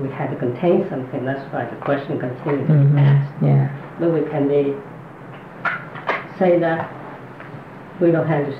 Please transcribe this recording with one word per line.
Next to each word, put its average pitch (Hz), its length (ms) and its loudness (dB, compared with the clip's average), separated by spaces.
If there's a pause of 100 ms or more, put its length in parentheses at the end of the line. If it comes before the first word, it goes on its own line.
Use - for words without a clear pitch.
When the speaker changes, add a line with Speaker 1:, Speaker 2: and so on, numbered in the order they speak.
Speaker 1:
we 135 100 -4
have 139 180 -4
to 147 60 -6
contain 175 540 2
something. 131 360 -6
That's 135 160 -4 (120)
why 135 120 -2
the - 120 -10
question 139 420 -2
continues 135 480 -4
to 156 60 6
be 147 60 8
Speaker 2:
Mm-hmm. 143 200 6
Speaker 1:
asked. 143 320 6 (100)
Speaker 2:
Yeah. 139 280 4 (300)
Speaker 1:
But 165 120 4
we 156 180 4
can 143 200 2
be, 143 260 2 (1600)
say 175 220 6
that 165 320 0 (1120)
we 170 100 6
don't 160 160 2
have 147 180 2
to 139 140 -6